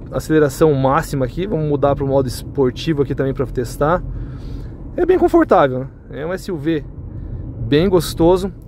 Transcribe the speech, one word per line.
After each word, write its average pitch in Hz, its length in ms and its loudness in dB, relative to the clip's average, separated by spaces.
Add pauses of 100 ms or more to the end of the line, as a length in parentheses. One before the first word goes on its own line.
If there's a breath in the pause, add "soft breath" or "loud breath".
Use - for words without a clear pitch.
(120)
aceleração 151 640 4
máxima 135 520 2
aqui. 160 200 -4
Vamos 156 240 -2
mudar 143 260 2
pro 139 120 -2
modo 135 200 2
esportivo 139 760 -2
aqui 131 100 -4
também 135 220 -2
pra 135 100 -2
testar. 143 580 -2 (920 loud breath)
É 359 80 2
bem 349 140 4
confortável, 196 600 4
né? 131 80 -6 (240)
É 131 140 -8
um 170 60 -4
S 185 180 -6
U 180 80 -4
V 151 280 -2 (840 loud breath)
bem 151 220 4
gostoso. 180 640 2 (140)